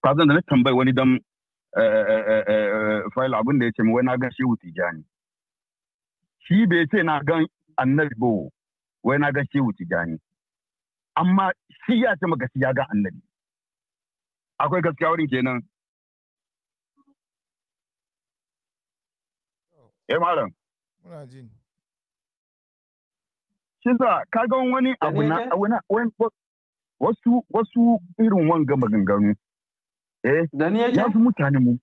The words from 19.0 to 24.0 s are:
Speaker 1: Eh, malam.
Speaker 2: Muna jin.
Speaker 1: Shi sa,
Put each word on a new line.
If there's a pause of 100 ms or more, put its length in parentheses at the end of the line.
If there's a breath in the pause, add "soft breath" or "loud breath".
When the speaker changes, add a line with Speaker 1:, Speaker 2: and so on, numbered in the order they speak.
Speaker 1:
Eh,
malam. (540)
Speaker 2:
Muna
jin. (2250)
Speaker 1:
Shi
sa,